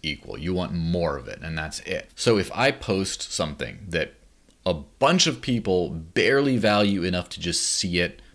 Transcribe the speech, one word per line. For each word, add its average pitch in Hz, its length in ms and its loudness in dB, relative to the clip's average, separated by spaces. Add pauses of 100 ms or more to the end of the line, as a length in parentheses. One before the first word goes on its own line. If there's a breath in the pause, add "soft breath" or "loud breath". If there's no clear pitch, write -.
equal. - 360 -8
You 87 160 -2
want 90 200 -2
more 82 420 0
of 64 100 -10
it, - 160 -12
and 80 160 -6
that's 78 220 -8
it. - 340 -8
So 113 240 4
if 92 160 -2
I 131 160 2
post 98 640 -2
something - 460 -4 (100)
that 85 260 -2 (500)
a 92 100 2
bunch 143 520 2
of 143 140 -2
people 98 500 0
barely 117 680 2
value 104 440 4
enough 90 280 -2
to - 100 -12
just 82 260 -2
see 87 320 0
it, 85 240 -2 (120)